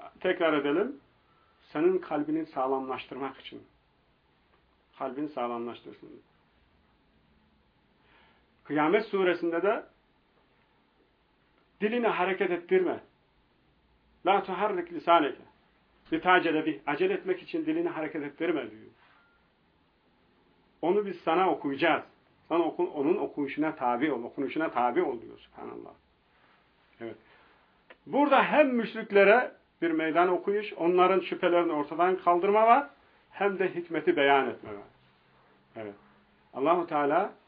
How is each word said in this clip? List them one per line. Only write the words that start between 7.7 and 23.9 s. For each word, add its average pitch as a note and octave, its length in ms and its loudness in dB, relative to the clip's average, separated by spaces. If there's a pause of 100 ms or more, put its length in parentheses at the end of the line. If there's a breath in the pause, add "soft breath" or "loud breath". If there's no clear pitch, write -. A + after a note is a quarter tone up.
Kıyamet D#3+ 420 2
suresinde E3+ 580 0
de A3+ 200 0 (2000)
dilini A3+ 260 0
hareket F#3 440 0
ettirme. F3 480 0 (1300)
"La F#3 180 4
tuharrik F#3 500 -4
lisaneke. D3+ 480 2 (720)
Litacele D#3+ 520 4
bih." D3 220 -4
Acele E3 260 0
etmek F3+ 280 -6
için D#3+ 240 -6
dilini D#3+ 240 -2
hareket D#3 340 -8
ettirme D3 480 -6
diyor. G#2+ 200 -20 (1900 soft breath)
Onu G3 240 0
biz F#3+ 140 -8
sana F3 320 2
okuyacağız. C#3+ 520 -2 (460)
Sen E3 100 0
oku-, E3+ 320 -2
onun D3+ 260 0
okuyuşuna D3 580 -4
tabi B2 360 -2